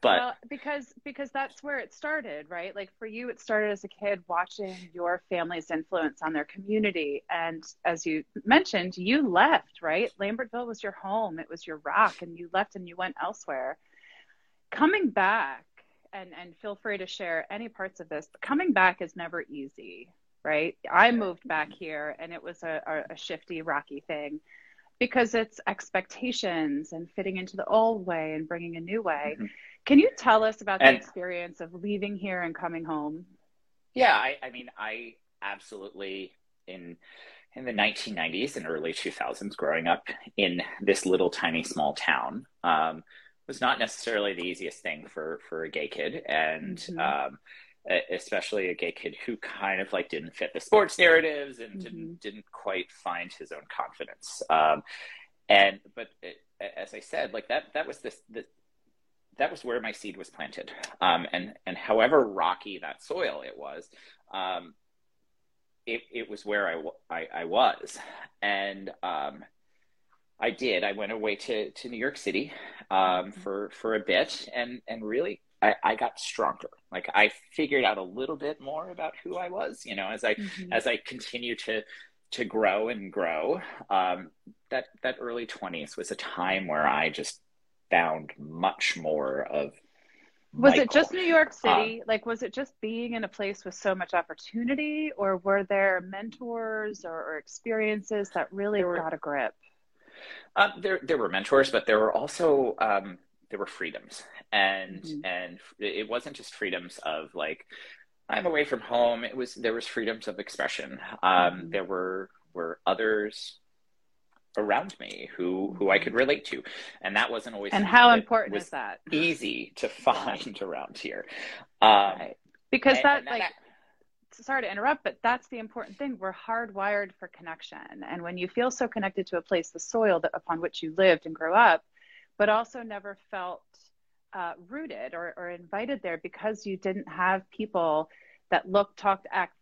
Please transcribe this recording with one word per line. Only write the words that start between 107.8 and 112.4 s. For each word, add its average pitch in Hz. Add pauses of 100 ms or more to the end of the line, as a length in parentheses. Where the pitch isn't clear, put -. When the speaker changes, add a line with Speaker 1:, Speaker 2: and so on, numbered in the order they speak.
Speaker 1:
"I'm -
away 156
from 135
home." 117
It 123
was, 127
there 113
was 117
freedoms 110
of 95
expression. - (220)
Um, 92 (240)
Speaker 2:
Mm-hmm. 90
Speaker 1:
there 95
were, 92 (240)